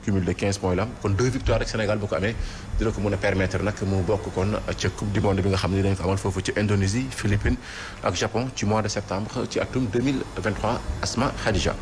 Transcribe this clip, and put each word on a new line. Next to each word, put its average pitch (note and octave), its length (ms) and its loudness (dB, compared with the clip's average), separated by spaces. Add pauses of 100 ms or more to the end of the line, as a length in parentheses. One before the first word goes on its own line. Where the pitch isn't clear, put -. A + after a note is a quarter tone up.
cumul G2 220 2
de F#2 80 2
quinze G2 240 0
points F#2 180 2
la F#2 80 2
am, A#2+ 60 -4 (120)
kon G#2 100 2
deux B2+ 180 4
victoires A#2+ 300 2
rek A2+ 100 -2
Sénégal G#2+ 280 0
bu G2+ 100 -4
ko - 80 0
amee G2+ 200 0 (420)
dina - 140 2
ko G#2+ 100 -4
mën G2+ 120 2
a G2 40 0
permettre F#2+ 460 2
nag G2+ 100 0 (120)
mu F#2+ 180 2
bokk F#2+ 300 0
kon A2+ 140 2 (300)
ca A2+ 120 0
coupe G#2+ 220 -4
du G2 80 2
monde F#2+ 220 2
bi G2 80 2
nga F#2+ 80 2
xam F2+ 180 0
ne G2 80 4
dañ G2 120 4
ko F#2 100 -6
amal G2 120 2
foofu G2 240 -2
ci - 160 -2
Indonésie, G#2 540 2
Philippines - 460 0 (460)
ak G#2 120 2
Japon A#2 400 0
ci - 100 -2
mois G#2+ 160 4
de G#2 60 0
septembre G#2 600 -4
ci - 100 -2
atum B2+ 280 0
deux A2 120 0
mille C3 220 2 (200)
vingt-trois, G#2+ 380 0 (240)
Asma - 280 0 (120)
Khadija. - 380 2